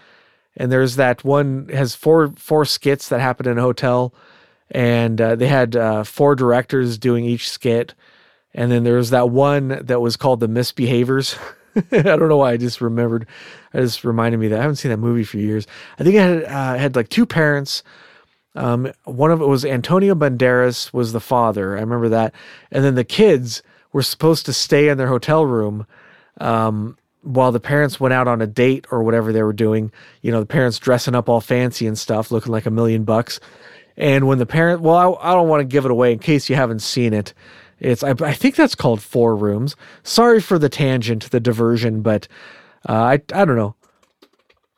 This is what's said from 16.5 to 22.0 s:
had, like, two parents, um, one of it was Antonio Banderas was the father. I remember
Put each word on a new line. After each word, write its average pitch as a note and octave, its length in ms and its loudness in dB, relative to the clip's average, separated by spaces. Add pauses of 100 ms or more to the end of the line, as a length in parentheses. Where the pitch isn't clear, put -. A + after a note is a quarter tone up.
had, C3+ 180 -2
like, A#2 140 -2
two A3+ 160 2
parents, D3 560 -2 (720)
um, B2 360 -2 (120)
one C3+ 260 0
of E3 100 2
it D3+ 60 0
was C#3 180 2
Antonio E3+ 500 0
Banderas B2+ 800 0
was A#2+ 200 -4
the A2+ 80 -4
father. G#2 560 -2
I G2+ 40 -6
remember A#2 280 -2